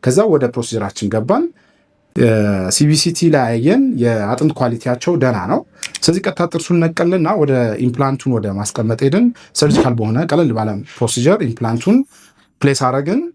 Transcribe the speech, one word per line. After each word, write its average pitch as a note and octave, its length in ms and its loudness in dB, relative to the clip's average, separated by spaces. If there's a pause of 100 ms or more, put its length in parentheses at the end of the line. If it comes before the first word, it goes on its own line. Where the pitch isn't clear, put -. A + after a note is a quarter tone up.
ከዛ C#3 240 4
ወደ C#3+ 220 2
ፕሮሲጀራችን A2 600 -6
ገባን። C3+ 340 0 (1300)
ሲቢሲቲ D3+ 500 0 (100)
ላይ C#3+ 180 4
አየን። C#3+ 360 2 (140)
የአጥንት A#2 560 0
ኳሊቲያቸው B2 640 -2
ደህና A#2+ 320 0
ነው። G3 120 0 (340)
ስለዚህ F3 300 0
ቀጥታ F3+ 240 -2
ጥርሱን E3+ 320 -2
ነቀልና E3+ 560 0
ወደ D3 160 0 (280)
ኢምፕላንቱን C3+ 540 -2
ወደ G#2+ 200 -2
ማስቀመጥ G#2+ 480 -4
ሄድን። E3+ 240 2 (300)
ሰርጂካል - 400 2
በሆነ A2+ 300 -2
ቀለል D3+ 280 0
ባለ G#2+ 160 -2 (200)
ፕሮሲጀር B2 540 0
ኢምፕላንቱን A#2+ 540 0 (640)
ፕሌስ C#3 220 2
አረግን። C#3+ 380 0 (140)